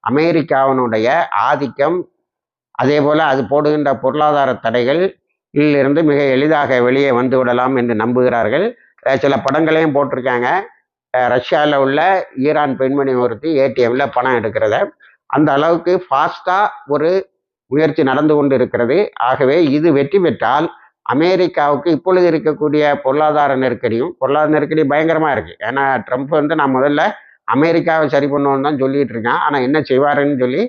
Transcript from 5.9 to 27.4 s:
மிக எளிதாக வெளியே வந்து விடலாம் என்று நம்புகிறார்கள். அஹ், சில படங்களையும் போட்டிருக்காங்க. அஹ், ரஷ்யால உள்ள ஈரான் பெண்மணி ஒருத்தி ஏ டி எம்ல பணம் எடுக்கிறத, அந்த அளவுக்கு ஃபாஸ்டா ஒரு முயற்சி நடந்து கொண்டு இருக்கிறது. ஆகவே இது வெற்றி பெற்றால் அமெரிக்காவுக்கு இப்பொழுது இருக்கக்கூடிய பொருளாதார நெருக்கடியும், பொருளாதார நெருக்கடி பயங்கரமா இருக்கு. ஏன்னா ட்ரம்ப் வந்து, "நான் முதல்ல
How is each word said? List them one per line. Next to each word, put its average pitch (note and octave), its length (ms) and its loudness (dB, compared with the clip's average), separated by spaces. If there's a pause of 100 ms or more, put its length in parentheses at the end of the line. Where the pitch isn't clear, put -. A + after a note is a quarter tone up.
மிக D3 200 2
எளிதாக C3+ 580 2
வெளியே C3 300 2
வந்து B2+ 260 0
விடலாம் B2+ 380 0
என்று A#2+ 200 0
நம்புகிறார்கள். B2 680 0 (420)
அஹ், C3 120 0
சில C#3 200 0
படங்களையும் D#3 580 0
போட்டிருக்காங்க. C3 520 -2 (680)
அஹ், B2 140 0
ரஷ்யால D3 480 0
உள்ள C#3 240 0 (360)
ஈரான் C#3+ 420 0
பெண்மணி C3+ 360 0
ஒருத்தி B2 440 -2
ஏ C3+ 140 2
டி B2+ 160 0
எம்ல B2+ 240 -2
பணம் B2+ 240 0
எடுக்கிறத, G#2+ 400 -2 (500)
அந்த D3 260 0
அளவுக்கு E3 460 0
ஃபாஸ்டா E3+ 600 -2 (300)
ஒரு D3 220 0 (640)
முயற்சி D3+ 320 0
நடந்து D3 320 2
கொண்டு C#3+ 200 2
இருக்கிறது. B2 580 0
ஆகவே C3+ 500 0
இது D3+ 280 2
வெற்றி C#3+ 280 2
பெற்றால் D3 480 0 (340)
அமெரிக்காவுக்கு D#3+ 880 0
இப்பொழுது F3+ 400 2
இருக்கக்கூடிய D3+ 680 0
பொருளாதார D3 540 2
நெருக்கடியும், B2 640 -2
பொருளாதார D3+ 340 0
நெருக்கடி D3+ 300 0
பயங்கரமா D#3 500 0
இருக்கு. G#2+ 280 -6
ஏன்னா C3 440 -2
ட்ரம்ப் C3+ 240 -4
வந்து, D3+ 280 0
"நான் C#3 200 0
முதல்ல D3 260 2 (420)